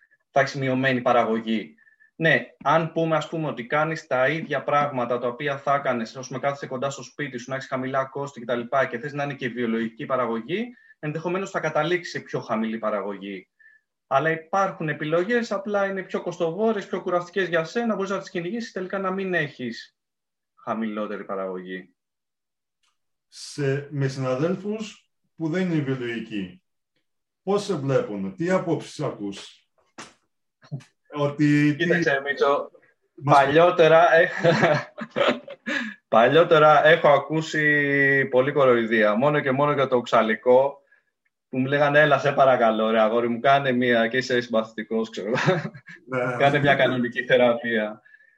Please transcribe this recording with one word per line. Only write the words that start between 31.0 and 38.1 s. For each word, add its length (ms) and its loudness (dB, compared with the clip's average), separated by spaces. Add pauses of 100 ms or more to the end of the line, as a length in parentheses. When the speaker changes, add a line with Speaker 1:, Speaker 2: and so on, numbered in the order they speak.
Speaker 2:
Ότι, 640 2
τι 80 -2
Speaker 1:
Κοίταξε, 400 0
Μίτσο, 480 0 (520)
Speaker 2:
Μας 120 6
Speaker 1:
παλιότερα 800 6
έχ-, 320 4 (840)
<laughs> 800 -6
παλιότερα 760 6
έχω 220 6
ακούσει 1160 2